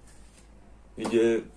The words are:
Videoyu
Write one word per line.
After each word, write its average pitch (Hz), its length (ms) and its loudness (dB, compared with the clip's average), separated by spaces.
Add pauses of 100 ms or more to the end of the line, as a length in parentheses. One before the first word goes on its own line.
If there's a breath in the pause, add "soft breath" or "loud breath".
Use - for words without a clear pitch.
(960)
Videoyu 113 440 0 (160)